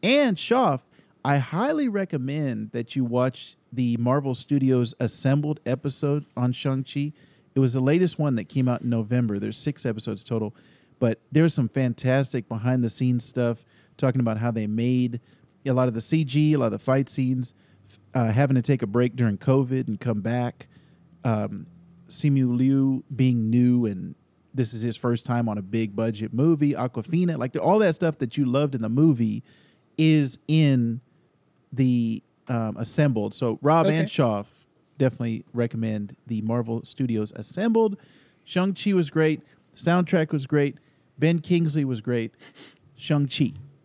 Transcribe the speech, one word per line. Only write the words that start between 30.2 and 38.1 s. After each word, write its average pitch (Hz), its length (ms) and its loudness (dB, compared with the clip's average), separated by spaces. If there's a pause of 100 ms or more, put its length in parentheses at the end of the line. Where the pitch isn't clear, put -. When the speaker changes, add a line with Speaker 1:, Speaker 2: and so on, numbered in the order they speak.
Speaker 1:
in 135 520 4 (720)
the, 120 500 2 (260)
um, 113 280 -2
Assembled. 113 580 0
So 117 280 -2
Rob 156 240 4
and 156 200 2
Speaker 2:
Okay. - 80 -10
Speaker 1:
Shoff, 107 320 0 (520)
definitely 120 460 -2 (100)
recommend 113 640 -4 (100)
the 107 160 -4
Marvel 113 420 -2
Studios 113 520 -4
Assembled. 214 600 0 (480)